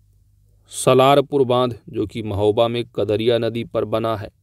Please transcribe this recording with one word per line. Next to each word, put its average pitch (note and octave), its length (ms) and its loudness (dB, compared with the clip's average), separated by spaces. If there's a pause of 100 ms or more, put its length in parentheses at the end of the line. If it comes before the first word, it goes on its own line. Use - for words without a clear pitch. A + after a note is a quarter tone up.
(680)
सलारपुर C3+ 760 2
बांध B2 340 0 (100)
जो G#2+ 180 -6
कि A2 160 -10
महोबा G#2+ 460 0
में A#2+ 160 -4
कदरिया A2 540 0
नदी A#2 260 -4
पर A2 200 -4
बना A2 320 -2
है। G2+ 140 -12 (120)